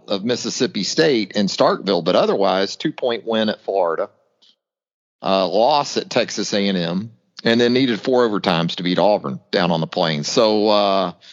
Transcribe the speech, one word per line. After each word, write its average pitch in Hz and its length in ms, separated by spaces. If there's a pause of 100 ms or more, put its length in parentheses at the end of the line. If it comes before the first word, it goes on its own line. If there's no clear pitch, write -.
of 95 180
Mississippi 113 580
State 131 500
in 104 120
Starkville, 98 580
but 90 120
otherwise, 98 600
two-point 123 500
win 110 240
at - 120
Florida, 90 480 (1120)
uh, 95 260
loss 127 500
at - 120
Texas 107 440
A 98 140
and 98 100
M, 90 340 (320)
and 117 180
then 120 120
needed 123 260
four 123 280
overtimes 87 480
to 95 80
beat 90 160
Auburn 95 400 (120)
down 90 200
on 80 100
the 82 60
Plains. 80 400
So, 107 420
uh, 98 440 (200)